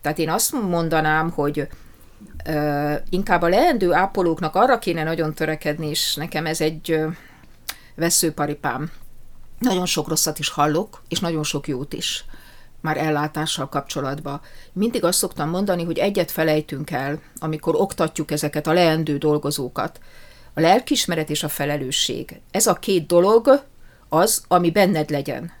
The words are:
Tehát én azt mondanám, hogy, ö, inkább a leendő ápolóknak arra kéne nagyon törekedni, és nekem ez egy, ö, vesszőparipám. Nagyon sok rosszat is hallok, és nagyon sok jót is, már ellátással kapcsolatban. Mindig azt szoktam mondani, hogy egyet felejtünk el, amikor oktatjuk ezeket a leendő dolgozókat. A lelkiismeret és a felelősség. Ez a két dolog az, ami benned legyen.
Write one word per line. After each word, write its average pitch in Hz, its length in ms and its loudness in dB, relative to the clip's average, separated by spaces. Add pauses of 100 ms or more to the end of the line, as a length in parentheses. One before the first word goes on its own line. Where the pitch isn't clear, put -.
Tehát 151 180 -4
én 160 120 0
azt - 220 0
mondanám, 165 760 2
hogy, 147 380 -2 (800)
ö, 147 480 0 (160)
inkább 180 320 2
a 170 60 4
leendő 208 440 4
ápolóknak 175 640 0
arra 233 240 4
kéne 165 240 -2
nagyon 160 320 -2
törekedni, 156 540 -2
és - 260 -2
nekem 156 320 -4
ez 160 140 -2
egy, 160 300 -2
ö, 156 180 2 (840)
vesszőparipám. 151 960 -2 (680)
Nagyon 180 280 0
sok 160 220 -2
rosszat 156 300 -2
is 147 100 -4
hallok, 151 600 0
és 165 120 -4
nagyon 165 240 -2
sok - 240 -4
jót 135 240 -6
is, - 320 -6 (560)
már 160 160 -2
ellátással 151 720 -2
kapcsolatban. 143 720 -6 (320)
Mindig 214 320 -2
azt 175 140 2
szoktam 160 320 -2
mondani, 180 340 0
hogy 170 140 -4
egyet 196 320 0
felejtünk 151 600 0
el, 143 300 -4 (180)
amikor 156 360 -2
oktatjuk 160 560 -2
ezeket 147 360 -2
a 156 60 2
leendő 160 460 4
dolgozókat. 143 840 -2 (540)
A 156 60 -2
lelkiismeret 170 680 2
és 151 120 -2
a 151 60 -4
felelősség. 143 920 -4 (100)
Ez - 160 2
a 196 80 4
két 180 320 0
dolog 226 580 6 (440)
az, 170 400 2
ami 175 220 6
benned 175 400 2
legyen. 147 500 -4